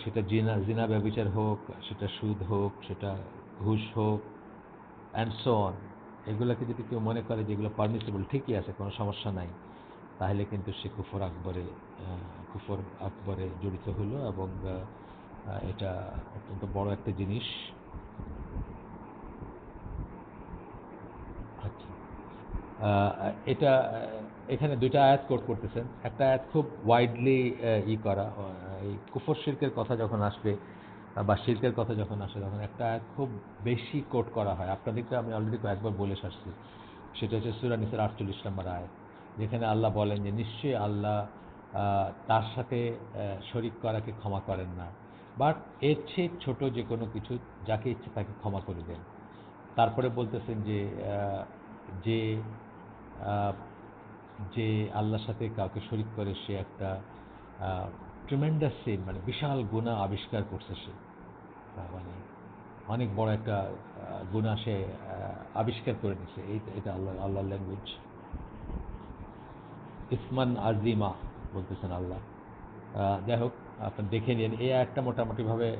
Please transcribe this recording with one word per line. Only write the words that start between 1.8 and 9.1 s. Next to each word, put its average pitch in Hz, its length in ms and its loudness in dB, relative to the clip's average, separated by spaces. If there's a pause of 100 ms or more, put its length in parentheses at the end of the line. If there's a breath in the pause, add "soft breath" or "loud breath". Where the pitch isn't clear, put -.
সেটা 104 200 -2 (120)
সুদ 104 220 2
হোক, 98 440 2
সেটা 98 300 -4 (420)
ঘুষ 107 220 4 (160)
হোক, 107 240 4 (960)
and 113 320 0
so 120 60 8
on, 98 180 6 (540)
এগুলাকে 117 380 2
যদি 117 260 -2
কেউ 120 80 0
মনে 110 300 2
করে 110 160 0
যে 104 80 0
এগুলো 104 240 2
পারমিসিবল, 107 540 2
ঠিকই 131 260 2
আছে, 98 160 0
কোনো 98 180 -4
সমস্যা 101 420 -2